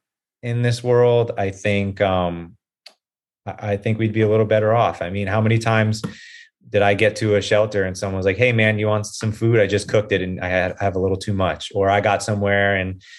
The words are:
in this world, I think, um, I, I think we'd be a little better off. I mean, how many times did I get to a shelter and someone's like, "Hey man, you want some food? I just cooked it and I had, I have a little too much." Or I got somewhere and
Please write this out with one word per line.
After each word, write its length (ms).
in 200
this 200
world, 560
I 120
think, 500
um, 560
I, 260
I 40
think 220
we'd 140
be 100
a 60
little 180
better 280
off. 280
I 80
mean, 180
how 120
many 180
times 440
did 100
I 140
get 220
to 180
a 80
shelter 400
and 160
someone's 260
like, 120
"Hey 160
man, 260
you 80
want 180
some 280
food? 260
I 80
just 220
cooked 240
it 100
and 180
I 80
had, 320
I 40
have 100
a 60
little 160
too 180
much." 400
Or 160
I 100
got 220
somewhere 540
and 260